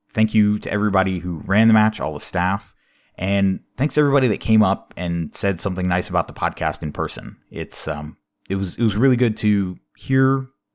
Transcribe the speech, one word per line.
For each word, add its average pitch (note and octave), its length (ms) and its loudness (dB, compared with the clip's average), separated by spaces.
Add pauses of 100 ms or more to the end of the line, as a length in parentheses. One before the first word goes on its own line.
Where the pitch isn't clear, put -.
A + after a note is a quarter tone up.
thank G#2+ 240 0
you G#2+ 260 4
to - 120 -8
everybody F#2+ 480 0
who E2 260 -6
ran G#2+ 220 4
the A2 60 6
match, G#2+ 260 4
all D2+ 140 -4
the C#2+ 60 -8
staff, F#2 540 -4 (440)
and G2 440 0 (160)
thanks C#3 180 0
to D#3 60 4
everybody C#3 260 4
that G#2 120 0
came A2 240 4
up G2 340 -2
and E2+ 360 -4
said G2 280 -2
something F#2 260 -2
nice F2+ 220 0
about F2 180 0
the D#2+ 60 -14
podcast E2+ 500 -4
in D2+ 80 -4
person. - 460 -8 (120)
It's, - 380 -10
um, D2+ 300 -8 (320)
it G2 60 -4
was, F#2+ 220 -4
it A#2+ 60 -2
was G#2 140 2
really B2+ 180 4
good A#2 220 0
to G2+ 400 0 (180)
hear C3 520 0 (280)